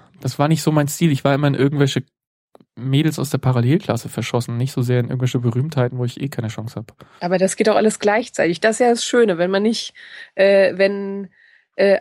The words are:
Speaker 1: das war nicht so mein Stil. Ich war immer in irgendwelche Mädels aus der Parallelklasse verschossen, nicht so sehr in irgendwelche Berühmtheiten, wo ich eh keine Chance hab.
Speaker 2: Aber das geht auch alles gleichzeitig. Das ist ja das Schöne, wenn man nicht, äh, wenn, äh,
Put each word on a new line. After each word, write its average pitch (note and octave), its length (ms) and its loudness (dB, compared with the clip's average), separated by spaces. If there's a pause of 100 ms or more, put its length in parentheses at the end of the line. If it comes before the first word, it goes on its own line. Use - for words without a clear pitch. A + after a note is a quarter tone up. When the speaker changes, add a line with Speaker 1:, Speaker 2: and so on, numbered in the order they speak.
(220)
Speaker 1:
das - 160 -8
war D3 100 2
nicht D#3 140 2
so D#3+ 100 0
mein D3+ 160 2
Stil. D#3+ 240 0
Ich C3+ 120 -2
war C#3 100 4
immer D3 140 2
in C#3 80 2
irgendwelche C#3 480 0 (720)
Mädels C#3 420 0
aus C#3 140 -4
der C3+ 80 -2
Parallelklasse B2 720 0
verschossen, A#2+ 480 -4
nicht B2+ 140 -4
so C3 120 -2
sehr B2 160 0
in A#2+ 80 -2
irgendwelche B2+ 320 -2
Berühmtheiten, B2 580 -2
wo B2 80 -4
ich - 160 -8
eh C#3 80 -4
keine A2+ 200 -6
Chance A2+ 260 -12
hab. - 180 -14 (260)
Speaker 2:
Aber F3+ 200 0
das F#3 160 0
geht G#3+ 140 0
auch G#3 60 4
alles G#3+ 220 2
gleichzeitig. G3+ 640 0
Das A3 140 2
ist - 40 -4
ja B3 120 4
das A#3 120 0
Schöne, G#3+ 360 2
wenn F3+ 100 0
man G3 140 0
nicht, A3 320 -2 (400)
äh, G3 420 4
wenn, G3 520 -2 (460)
äh, G3 260 4